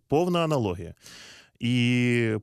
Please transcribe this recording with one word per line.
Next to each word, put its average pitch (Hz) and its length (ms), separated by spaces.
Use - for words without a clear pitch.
повна 175 360
аналогія. 101 500
І 120 840